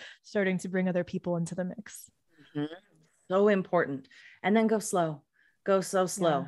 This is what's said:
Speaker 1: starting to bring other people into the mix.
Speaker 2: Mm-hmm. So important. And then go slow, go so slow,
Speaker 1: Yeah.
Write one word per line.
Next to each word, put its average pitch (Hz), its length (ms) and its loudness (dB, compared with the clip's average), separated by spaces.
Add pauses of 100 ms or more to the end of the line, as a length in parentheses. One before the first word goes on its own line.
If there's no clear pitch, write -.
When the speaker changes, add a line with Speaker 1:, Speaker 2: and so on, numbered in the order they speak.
(220)
Speaker 1:
starting 185 360 0
to 190 100 -8
bring 185 200 0
other 175 140 0
people 175 340 -4
into 170 200 -4
the 185 80 -4
mix. - 440 -12 (480)
Speaker 2:
Mm-hmm. 147 160 -4 (580)
So 202 180 4
important. 180 580 0 (380)
And 196 120 4
then 220 120 4
go 214 100 2
slow, 165 440 -2 (420)
go 196 160 4
so 185 260 0
slow, 170 360 0
Speaker 1:
Yeah. 156 60 -8